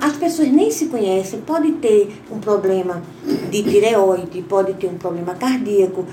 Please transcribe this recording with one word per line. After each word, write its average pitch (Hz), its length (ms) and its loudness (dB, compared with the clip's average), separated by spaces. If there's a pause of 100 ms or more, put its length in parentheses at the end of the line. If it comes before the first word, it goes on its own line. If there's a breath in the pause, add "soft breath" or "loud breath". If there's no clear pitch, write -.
as 294 140 0
pessoas 320 360 0
nem 349 200 4
se - 160 -4
conhecem, 196 540 -2
pode 311 320 0
ter 208 500 2 (100)
um 220 60 -8
problema 190 640 0 (480)
de 208 120 0
tireoide, 190 840 2
pode 190 260 0
ter 190 120 -6
um 175 100 -6
problema 175 380 -6
cardíaco, 202 800 0